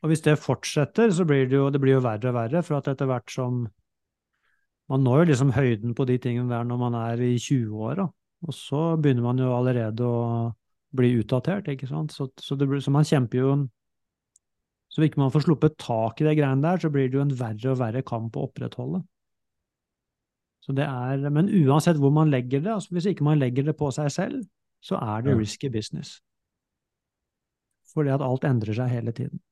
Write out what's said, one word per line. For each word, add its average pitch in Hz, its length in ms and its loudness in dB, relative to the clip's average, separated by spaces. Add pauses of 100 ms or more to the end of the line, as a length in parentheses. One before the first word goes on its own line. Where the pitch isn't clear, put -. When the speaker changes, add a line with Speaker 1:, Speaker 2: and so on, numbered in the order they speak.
Speaker 1:
og 160 60 -2
hvis 156 160 2
det 151 140 6
fortsetter, - 720 0
så 175 160 2
blir 139 240 4
det 135 80 2
jo, 139 120 4
det 143 120 0
blir 135 160 6
jo 127 60 2
verre 110 260 -2
og 123 80 -2
verre, 120 240 -2
for 151 160 -2
at 135 100 -4
etter 139 220 -2
hvert 123 200 -4
som 123 360 -4 (1200)
man 135 160 2
når 131 200 6
jo 175 80 2
liksom 131 200 2
høyden 120 420 0
på 139 120 -2
de 127 120 0
tingene 123 340 -4
der 120 120 -2
når 120 140 -4
man 120 160 -2
er 117 300 -4
i 123 160 2
tjue-åra, 120 680 -2 (340)
og 160 120 -8
så 160 440 -2
begynner 135 260 2
man 123 140 0
jo 127 160 0
allerede 120 500 -2
å 117 480 -2 (400)
bli 123 300 4
utdatert, 165 500 -2
ikke 131 160 -10
sant? 151 240 -6
Så, 135 240 -8
så - 220 -8
det 139 100 2
blir, 139 160 -2
så - 80 -2
man 147 160 4
kjemper 127 320 2
jo 135 140 2
en, 143 80 0 (1300)
så - 80 -2
hvis 156 80 4
ikke 147 140 0
man 135 100 2
får 151 140 2
sluppet 156 340 2
tak 113 400 -2
i 151 60 2
det 156 100 2
greiene 135 240 2
der, 170 220 2
så 165 100 -2
blir 139 160 2
det 127 80 -2
jo 139 80 2
en 143 140 0
verre 113 340 -4
og 127 80 -2
verre 120 240 -2
kamp 113 320 -6
å 143 80 -4
opprettholde. 127 560 -8 (1600)
Så 139 140 -6
det 139 80 0
er, 135 480 -4
men 156 160 4
uansett 156 500 4
hvor 139 160 4
man 156 160 4
legger 127 300 0
det, 208 140 -2
altså 196 200 -6
hvis 175 160 -2
ikke 156 160 -2
man 151 140 4
legger 127 300 0
det 147 80 0
på 147 160 -2
seg 147 180 -2
selv, 247 320 -4 (400)
så - 160 -4
er 110 240 -4
det 139 80 2
Speaker 2:
Ja. 123 80 4
Speaker 1:
risky 110 320 -6
business. - 460 -10 (1700)
Fordi 147 220 0
at 139 100 0
alt 131 240 -2
endrer 107 280 0
seg 123 160 -2
hele 117 200 -4
tiden. 131 280 -8 (120)